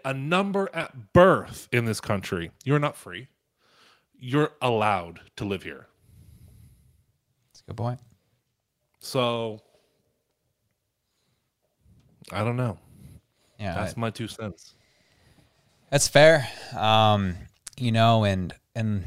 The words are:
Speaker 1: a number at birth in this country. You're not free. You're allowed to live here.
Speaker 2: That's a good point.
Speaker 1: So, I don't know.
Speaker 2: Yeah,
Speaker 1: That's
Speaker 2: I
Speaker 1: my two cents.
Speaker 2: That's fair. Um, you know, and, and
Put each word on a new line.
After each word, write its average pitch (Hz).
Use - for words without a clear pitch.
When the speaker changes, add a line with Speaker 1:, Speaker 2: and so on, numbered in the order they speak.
Speaker 1:
a 135
number 190
at 139
birth 175
in 120
this 113
country. 95
You're 147
not 147
free. 95
You're 143
allowed 107
to -
live 98
here. 73
Speaker 2:
That's -
a -
good 107
point. 120
Speaker 1:
So, 117
I 101
don't 120
know. 120
Speaker 2:
Yeah, 98
Speaker 1:
That's 101
Speaker 2:
I -
Speaker 1:
my 113
two 107
cents. -
Speaker 2:
That's 143
fair. 147
Um, 104
you 123
know, 113
and, 92
and 107